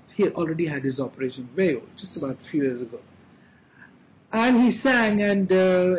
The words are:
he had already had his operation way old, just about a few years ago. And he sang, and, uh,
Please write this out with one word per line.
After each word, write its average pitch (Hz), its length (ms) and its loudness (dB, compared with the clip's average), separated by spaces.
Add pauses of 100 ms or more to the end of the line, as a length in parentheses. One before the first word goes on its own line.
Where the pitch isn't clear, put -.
(140)
he 208 120 0
had - 80 0
already 160 340 -2
had 147 160 -6
his 135 160 -4
operation 127 560 -8
way 180 180 0
old, 113 240 -8
just - 200 -12
about 139 220 -6
a - 60 -16
few 156 160 -4
years 123 220 -2
ago. 117 160 -14 (1300)
And 240 260 2
he 240 140 6
sang, 226 500 2
and, 202 300 0
uh, 185 480 4